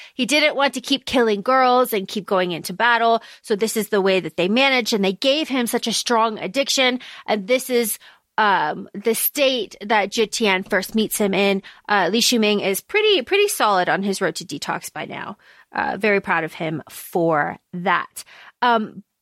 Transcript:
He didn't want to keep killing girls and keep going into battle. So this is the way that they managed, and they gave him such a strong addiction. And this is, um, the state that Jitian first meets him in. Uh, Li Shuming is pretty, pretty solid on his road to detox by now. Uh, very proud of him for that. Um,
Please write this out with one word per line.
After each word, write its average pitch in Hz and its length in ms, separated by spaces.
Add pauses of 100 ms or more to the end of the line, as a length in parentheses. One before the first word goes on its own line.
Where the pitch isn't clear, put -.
(140)
He 254 120
didn't 294 320
want 277 160
to 254 80
keep - 240
killing 220 360
girls 254 520
and 196 120
keep 190 200
going 185 260
into 170 220
battle. 226 500 (200)
So 220 120
this 220 220
is 208 100
the 202 140
way 190 180
that 156 160
they 175 140
managed, 254 420
and 202 140
they 190 80
gave 277 340
him 247 200
such 233 200
a 220 60
strong 226 440
addiction. 254 640 (260)
And 202 220
this 254 220
is, 240 280 (400)
um, 190 560
the 220 220
state 262 640
that 202 300
Jitian 208 580
first 196 260
meets 220 220
him 196 160
in. 196 300 (240)
Uh, 196 240
Li 233 80
Shuming 208 420
is 190 200
pretty, 427 400
pretty 403 260
solid 208 400
on 170 160
his 196 160
road 165 160
to 170 100
detox - 460
by - 140
now. - 320 (340)
Uh, - 260
very 202 220
proud 175 240
of 156 100
him 160 360
for 165 680 (140)
that. 175 540 (360)
Um, 226 400 (200)